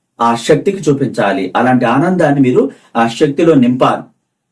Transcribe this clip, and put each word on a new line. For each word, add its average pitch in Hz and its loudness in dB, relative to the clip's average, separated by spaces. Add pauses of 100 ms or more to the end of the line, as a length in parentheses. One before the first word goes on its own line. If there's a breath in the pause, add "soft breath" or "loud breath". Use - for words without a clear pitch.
(220)
ఆ 117 0
శక్తికి 156 -2
చూపించాలి. 104 -2
అలాంటి 123 0
ఆనందాన్ని 147 0
మీరు 131 2 (240 loud breath)
ఆ 117 0
శక్తిలో 160 0
నింపాలి. 123 0 (480)